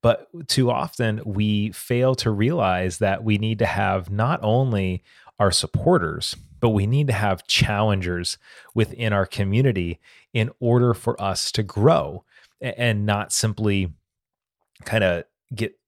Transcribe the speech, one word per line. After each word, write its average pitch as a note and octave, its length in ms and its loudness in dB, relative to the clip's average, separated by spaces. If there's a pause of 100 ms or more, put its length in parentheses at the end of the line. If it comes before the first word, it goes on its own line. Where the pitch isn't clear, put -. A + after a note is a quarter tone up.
But A#2 260 2 (200)
too B2 220 2
often G#2+ 540 -2
we G#2+ 480 0
fail B2+ 440 0
to A#2 140 -2
realize G2+ 680 0
that G2+ 260 0
we G#2+ 140 2
need G#2+ 220 -2
to A2 60 2
have F#2+ 440 -2
not A2+ 320 -2
only G#2+ 600 0 (360)
our G2+ 120 4
supporters, - 880 0 (240)
but A#2 100 2
we G2+ 160 2
need C#3 220 0
to B2 40 0
have G2 340 -2
challengers F#2+ 920 0 (360)
within A2+ 380 0
our G2 140 2
community G2 760 0 (320)
in A2+ 180 0 (100)
order A#2+ 340 4
for - 260 -4
us G2 320 -4
to A2 100 -2
grow F#2+ 600 0 (360)
a-, B2 180 -8
and A2 280 0
not G#2 260 0
simply G2+ 600 0 (920)
kinda F#2 400 0 (300)
get A2 340 -6